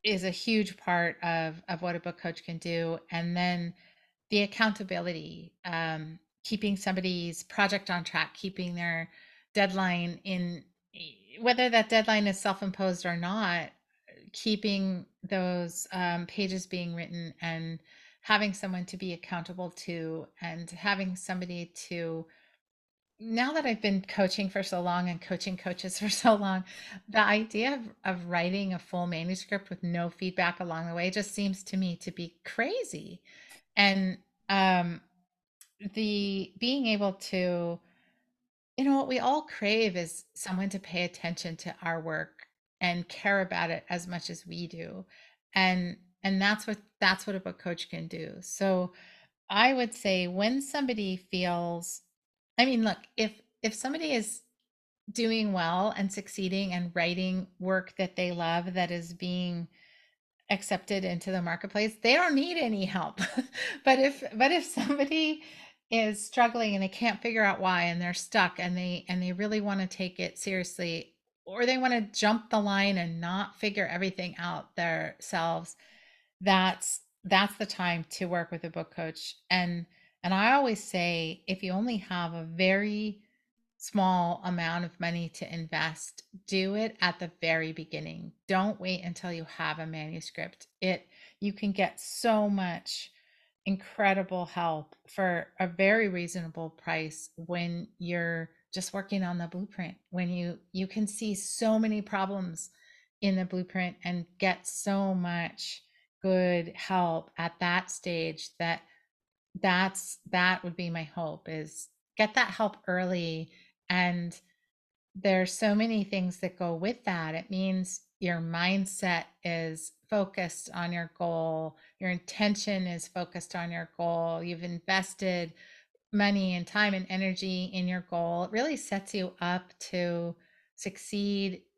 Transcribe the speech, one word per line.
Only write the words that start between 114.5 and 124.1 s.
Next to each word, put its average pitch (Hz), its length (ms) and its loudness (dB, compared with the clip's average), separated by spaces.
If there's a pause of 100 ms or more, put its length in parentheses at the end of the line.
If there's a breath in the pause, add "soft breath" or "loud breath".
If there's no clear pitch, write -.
there's 185 380 4
so 208 240 2
many 220 300 2
things 185 320 -2
that 180 200 -6
go 170 160 -2
with 190 300 -2
that. 165 320 -2
It 170 160 -8
means 185 500 -2 (200)
your 175 180 0
mindset 175 840 0 (180)
is 165 480 -4 (180)
focused 190 640 -2
on 175 200 -4
your 170 240 -6
goal. 160 600 -2 (220 soft breath)
Your 185 120 -2
intention 202 760 0
is 170 200 -6
focused 175 480 -8
on 170 160 -4
your 170 260 -8
goal. 165 460 0